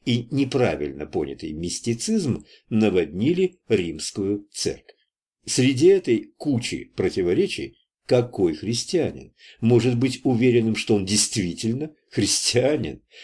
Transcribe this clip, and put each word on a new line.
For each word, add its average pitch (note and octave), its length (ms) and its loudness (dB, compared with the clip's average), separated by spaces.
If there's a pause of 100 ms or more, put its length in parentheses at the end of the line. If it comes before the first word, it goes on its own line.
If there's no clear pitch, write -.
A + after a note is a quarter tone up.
и A#2+ 240 0
неправильно E2+ 800 -2
понятый D2+ 460 -6
мистицизм A#2 920 -4 (240)
наводнили A2 1000 0
римскую G2+ 840 -4
церковь. - 440 -8 (500)
Среди C3+ 420 2
этой D#3 500 4
кучи - 580 -4
противоречий F#2 840 -2 (280)
какой A#2+ 480 2
христианин - 800 -4 (280)
может A#2+ 360 4
быть B2+ 260 -2
уверенным, A#2 520 4
что A2 200 2
он G2+ 100 0
действительно A2 840 -2 (200)
христианин? A#2+ 920 0 (220)